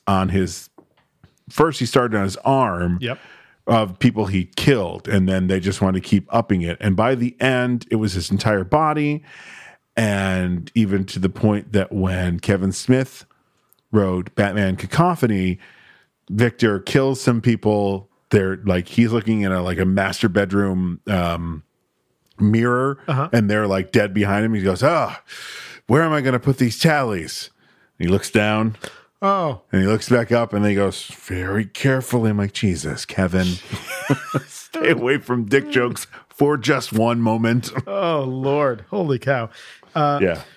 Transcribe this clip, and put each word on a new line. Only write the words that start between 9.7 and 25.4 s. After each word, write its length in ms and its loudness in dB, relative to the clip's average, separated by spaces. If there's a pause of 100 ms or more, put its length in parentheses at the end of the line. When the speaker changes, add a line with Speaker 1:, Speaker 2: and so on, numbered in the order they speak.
Speaker 1:
and 800 -2
even 320 0
to 120 -10
the 100 0
point 440 0
that 200 0
when 480 -2
Kevin 320 0
Smith 540 -2 (680)
wrote 420 0
Batman 420 0
Cacophony, 840 0 (720)
Victor 480 2
kills 420 0
some 200 2
people. 680 0 (220)
They're 280 2
like, 280 0
he's 240 2
looking 300 0
in 100 0
a, 100 0
like, 200 -2
a 40 2
master 440 0
bedroom, 800 0
um, 560 -2 (760)
mirror, 600 2 (100)
Speaker 2:
Uh-huh. 240 -2
Speaker 1:
and 180 2
they're, 160 2
like, 240 -2
dead 240 2
behind 300 0
him. 100 0
He 80 -2
goes, 220 0
"Ah, 360 0 (680)